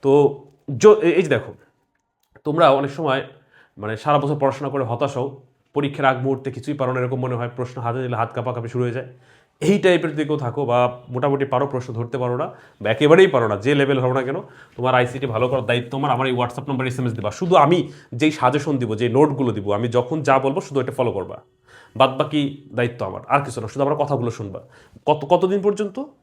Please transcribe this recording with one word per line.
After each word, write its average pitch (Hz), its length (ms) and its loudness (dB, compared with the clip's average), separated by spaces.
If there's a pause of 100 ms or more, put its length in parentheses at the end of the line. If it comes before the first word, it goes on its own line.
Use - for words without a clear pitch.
তো 139 80 2 (640)
জ-, 214 260 8
এই 165 200 2
যে 160 60 -2
দেখো, 113 260 0 (880)
তোমরা 151 260 4
অনেক 139 200 2
সময় 143 360 -2 (520)
মানে 107 180 -6
সারা 147 220 2
বছর 143 200 0
পড়াশোনা 139 320 -2
করে 135 140 -2
হতাশ 123 320 -2
হও, 135 240 -6 (340)
পরীক্ষার 143 320 0
আগ 127 160 2
মুহূর্তে 135 280 -2
কিছুই - 240 -8
পারো 127 180 -2
না, 127 80 -2
এরকম 123 200 -4
মনে 127 140 -4
হয়, 120 220 -4
প্রশ্ন 123 260 -8
হাতে 117 160 -4
নিলে 123 180 -4
হাত 113 180 -2
কাঁপাকাঁপি 120 340 -6
শুরু 123 160 -2
হয়ে 120 80 -4
যায়। 127 140 -8 (540)
এই 196 180 4
টাইপের 170 340 2
যদি 151 120 -2
কেউ 151 120 -2
থাকো 131 300 -4
বা 123 420 2
মোটামুটি 135 360 0
পারো, 135 220 0
প্রশ্ন 131 260 -6
ধরতে 117 260 -6
পারো 123 180 -2
না 156 140 -4 (320)
বা 104 80 0
একেবারেই 151 360 8
পারো 127 220 2
না, 104 80 0
যে 120 180 0
লেভেল 139 240 2
হও 127 140 0
না 131 100 0
কেন, 135 140 -4 (400)
তোমার 127 180 0
আইসিটি 127 320 0
ভালো 117 220 0
করার 127 180 -2
দায়িত্ব 123 320 -2
আমার। 143 120 -2
আমার 127 160 0
এই 131 60 0
WhatsApp 123 360 -4
নাম্বার 131 180 -2
এসএমএস 123 260 -4
দিবা। 104 180 -4
শুধু 180 260 0
আমি 160 320 4 (260)
যেই 151 160 2
সাজেশন 139 480 0
দিব, 113 160 -2
যে 120 140 -2
নোটগুলো 135 440 2
দিব, 101 200 -4
আমি 113 160 0
যখন 131 340 -2
যা 135 160 4
বলবো 135 220 -2
শুধু 139 200 -4
এটা 123 120 -4
ফলো 120 200 -2
করবা, 92 300 -10 (540)
বাদ 131 220 2
বাকি 143 560 -4
দায়িত্ব 117 320 -4
আমার, 95 220 -8
আর 143 120 2
কিছু 135 200 -8
না। 107 80 -8
শুধু 139 160 -2
আমার 143 120 0
কথাগুলো 139 340 -2
শুনবা। 104 300 -10 (460)
কত, 147 180 0
কতদিন 180 360 2
পর্যন্ত? 202 440 -4 (180)